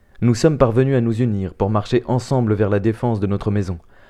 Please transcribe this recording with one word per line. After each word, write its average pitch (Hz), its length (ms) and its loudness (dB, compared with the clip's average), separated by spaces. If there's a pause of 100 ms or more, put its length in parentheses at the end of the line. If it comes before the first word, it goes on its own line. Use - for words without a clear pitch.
(220)
Nous 117 140 4
sommes 143 240 2
parvenus 131 360 2
à 123 60 2
nous 113 180 0
unir 104 360 -2
pour 101 160 0
marcher 107 340 0
ensemble 120 480 0
vers 104 160 0
la 104 100 0
défense 113 400 -2
de 98 80 -2
notre 101 220 -2
maison, 95 300 -2 (300)